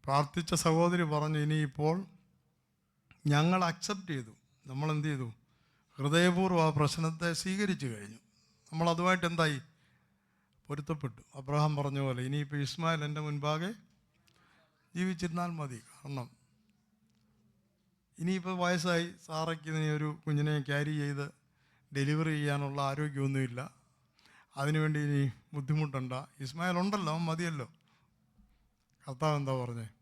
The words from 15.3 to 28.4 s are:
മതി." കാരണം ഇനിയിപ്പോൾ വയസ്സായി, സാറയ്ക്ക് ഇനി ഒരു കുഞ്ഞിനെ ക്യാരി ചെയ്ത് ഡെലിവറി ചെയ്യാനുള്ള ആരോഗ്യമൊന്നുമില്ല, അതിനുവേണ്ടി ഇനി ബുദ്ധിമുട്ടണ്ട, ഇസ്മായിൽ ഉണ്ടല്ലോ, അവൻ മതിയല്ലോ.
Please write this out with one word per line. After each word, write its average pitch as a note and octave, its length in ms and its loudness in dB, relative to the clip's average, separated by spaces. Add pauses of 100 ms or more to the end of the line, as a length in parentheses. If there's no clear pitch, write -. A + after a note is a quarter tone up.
മതി." D3 320 -6
കാരണം C#3 520 -10 (1900)
ഇനിയിപ്പോൾ F3+ 400 -2
വയസ്സായി, F3 540 0 (140)
സാറയ്ക്ക് D#3+ 440 -4
ഇനി D#3 200 0
ഒരു D3+ 360 -2
കുഞ്ഞിനെ D3+ 340 2
ക്യാരി D3 360 -2
ചെയ്ത് C#3+ 380 -4 (640)
ഡെലിവറി D3+ 340 2
ചെയ്യാനുള്ള C#3+ 520 0
ആരോഗ്യമൊന്നുമില്ല, C#3 880 -2 (840)
അതിനുവേണ്ടി D3+ 440 2
ഇനി C#3+ 320 2 (220)
ബുദ്ധിമുട്ടണ്ട, C#3 580 -2 (280)
ഇസ്മായിൽ E3+ 380 -2
ഉണ്ടല്ലോ, F#3+ 340 0
അവൻ E3 120 -2
മതിയല്ലോ. D#3+ 480 -4 (1400)